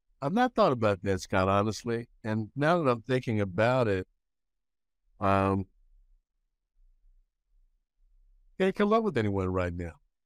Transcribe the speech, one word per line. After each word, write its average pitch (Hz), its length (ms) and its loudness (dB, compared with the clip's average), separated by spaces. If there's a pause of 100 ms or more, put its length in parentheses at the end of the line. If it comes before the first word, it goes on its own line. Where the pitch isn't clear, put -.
(220)
I've 143 100 -4
not 247 220 0
thought 196 180 4
about 110 300 0
that, 98 200 -2
Scott, 95 280 0
honestly. 110 580 -2 (160)
And 110 320 -4
now 160 260 2
that 147 60 0
I'm 120 140 2
thinking 123 400 -2
about 110 460 0
it, 95 200 -2 (1120)
um, 98 460 2 (3000)
can't 190 160 0
come 208 180 0
up 226 100 2
with 185 140 -2
anyone 98 300 0
right 92 260 -2
now. 87 200 -10 (320)